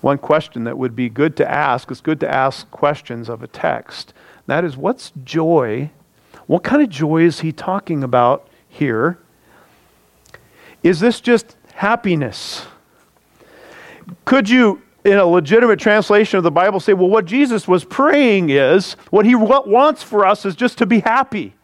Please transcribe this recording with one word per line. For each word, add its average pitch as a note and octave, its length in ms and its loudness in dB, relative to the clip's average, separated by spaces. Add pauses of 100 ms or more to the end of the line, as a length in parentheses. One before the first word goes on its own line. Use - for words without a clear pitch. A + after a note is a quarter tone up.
One C#3 180 0
question D3+ 460 -4
that A#2+ 120 -8
would B2+ 180 -6
be A#2+ 140 -4
good C#3 280 -4
to C#3+ 120 0
ask, C3+ 400 -4
it's B2+ 120 -12
good D#3 180 -4
to D3+ 100 -4
ask C3+ 400 -4
questions B2 600 -6
of A#2 120 -10
a A#2+ 60 -18
text. - 640 -8 (320)
That D3+ 200 -2
is, C#3+ 100 -8
what's F#3 380 -8 (100)
joy? D3 680 -2 (540)
What E3 160 0
kind C#4+ 200 0
of C4 80 0
joy D#3+ 340 0
is E3+ 160 0
he D#3+ 140 -6
talking F3+ 500 -6
about B2 460 0 (180)
here? C#3 500 -4 (1700)
Is E3+ 160 2
this A3+ 220 0
just - 340 -2 (200)
happiness? F#3+ 920 -4 (1600)
Could B3+ 240 2
you A#3 320 2 (240)
in G3+ 120 4
a G3 80 4
legitimate F3+ 540 2
translation G#3 580 2
of F3+ 60 0
the E3 80 2
Bible F#3 280 2
say, G#3 140 2
"Well, F#3 160 2
what G#3+ 160 2
Jesus A#3+ 420 -2
was F3+ 160 2
praying B3+ 680 2
is, C#3 440 2 (160)
what G#3 160 4
he B3 100 4
wa-, B3 300 2
wants B3+ 380 2
for G3+ 220 0
us G3+ 200 0
is F#3+ 100 -6
just B3 220 -2
to A#3 80 0
be G#3+ 140 2
happy." A3+ 640 -4